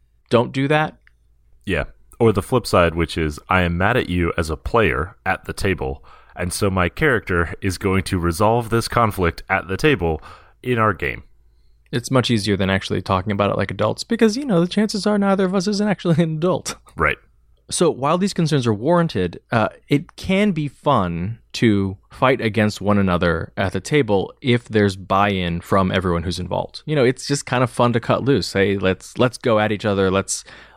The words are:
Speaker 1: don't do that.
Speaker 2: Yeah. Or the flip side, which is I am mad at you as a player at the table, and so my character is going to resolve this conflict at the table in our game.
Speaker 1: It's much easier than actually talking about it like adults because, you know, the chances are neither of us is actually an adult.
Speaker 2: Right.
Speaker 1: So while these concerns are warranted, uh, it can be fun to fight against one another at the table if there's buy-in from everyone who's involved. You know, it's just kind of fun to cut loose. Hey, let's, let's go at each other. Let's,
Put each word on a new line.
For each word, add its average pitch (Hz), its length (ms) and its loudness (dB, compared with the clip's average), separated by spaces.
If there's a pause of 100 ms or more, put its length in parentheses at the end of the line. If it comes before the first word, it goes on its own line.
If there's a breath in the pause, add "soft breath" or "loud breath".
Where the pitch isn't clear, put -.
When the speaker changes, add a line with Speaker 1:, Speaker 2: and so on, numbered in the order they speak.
(300)
Speaker 1:
don't 123 220 2
do 135 160 -2
that. 151 300 -2 (680)
Speaker 2:
Yeah. 78 200 -2 (340)
Or 113 140 6
the 95 80 0
flip 123 260 -2
side, 85 280 4
which 82 220 -2
is 76 300 -2
I 92 140 2
am 85 160 0
mad 101 180 2
at - 140 -2
you 87 280 0
as 80 120 -2
a 78 80 -4
player 87 580 0 (100)
at 92 200 -4
the - 80 -8
table, 71 520 -4 (300 loud breath)
and 90 180 -6
so 101 160 0
my 92 180 0
character 92 720 0
is 92 160 -4
going 95 260 0
to 95 160 -2
resolve 104 500 0
this 113 180 0
conflict 101 600 0
at 95 180 -2
the 95 100 -4
table 85 440 0 (400 loud breath)
in 123 160 -2
our 110 160 2
game. 65 300 -8 (680)
Speaker 1:
It's 123 180 -4
much 127 220 2
easier 107 240 0
than 95 140 0
actually 95 320 -2
talking 98 320 -2
about 101 160 0
it 101 80 -2
like 101 120 -2
adults 107 360 -4
because, 226 320 2
you 294 80 -8
know, 190 160 2
the 180 60 0
chances 208 380 -2
are 208 120 2
neither 196 260 2
of 185 100 0
us 190 140 0
is 208 140 0
actually 175 420 0
an 160 140 -2
adult. 165 400 -4 (180)
Speaker 2:
Right. 76 220 0 (520)
Speaker 1:
So 175 220 2
while 135 260 0
these 185 160 -2
concerns 147 320 2
are 113 80 4
warranted, 120 680 0 (100)
uh, 113 180 2 (200)
it 147 260 -2
can 196 360 0
be 151 180 -4
fun 98 720 -2 (140)
to 98 440 2 (120)
fight 131 300 2
against 107 420 0
one 101 160 2
another 87 600 0
at 98 160 0
the 98 80 -4
table 107 600 0
if 120 280 0
there's 104 260 2
buy-in 95 640 0
from 95 300 2
everyone 87 320 0
who's 87 160 -6
involved. 90 460 -6
You 151 100 -4
know, 143 80 2
it's 127 240 0
just 139 180 -4
kind 127 180 0
of 120 60 0
fun 120 240 2
to 120 60 0
cut - 240 0
loose. 117 300 0
Hey, 98 240 2
let's, 95 400 -2
let's 123 200 0
go 113 220 2
at 107 140 0
each 101 120 -4
other. 98 240 2
Let's, - 360 -2 (320 loud breath)